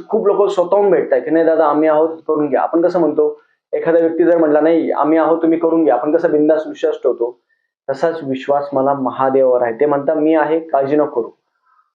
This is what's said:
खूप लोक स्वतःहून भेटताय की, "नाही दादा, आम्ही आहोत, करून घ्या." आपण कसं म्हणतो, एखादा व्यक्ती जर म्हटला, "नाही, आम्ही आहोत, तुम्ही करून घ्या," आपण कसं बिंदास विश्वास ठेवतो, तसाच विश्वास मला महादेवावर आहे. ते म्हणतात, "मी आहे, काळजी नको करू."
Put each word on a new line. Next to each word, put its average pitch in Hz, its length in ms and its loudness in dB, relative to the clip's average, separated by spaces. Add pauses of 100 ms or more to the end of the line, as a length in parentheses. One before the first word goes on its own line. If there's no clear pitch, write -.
खूप 196 180 -2
लोक 196 240 2
स्वतःहून 196 400 0
भेटताय 139 280 2
की, 151 100 -6
"नाही 165 160 2
दादा, 160 220 2
आम्ही 151 220 2
आहोत, 160 280 0 (100)
करून 151 220 -2
घ्या." 120 120 0
आपण 170 200 -2
कसं 175 180 0
म्हणतो, 151 420 -2 (320)
एखादा 165 260 0
व्यक्ती 165 240 0
जर 170 140 4
म्हटला, 151 240 2
"नाही, 160 300 2
आम्ही 151 260 0
आहोत, 160 240 2
तुम्ही 165 180 0
करून 165 240 0
घ्या," 135 120 2
आपण 147 200 -2
कसं 170 160 0
बिंदास 151 360 0
विश्वास 151 280 -4
ठेवतो, 120 440 -4 (500)
तसाच 160 340 -4
विश्वास 139 500 -4
मला 139 200 0
महादेवावर 131 680 0
आहे. 117 180 -2
ते 147 60 2
म्हणतात, 143 300 0
"मी 156 200 0
आहे, 151 240 0
काळजी 139 360 -2
नको 143 260 -2
करू." - 80 -6 (640)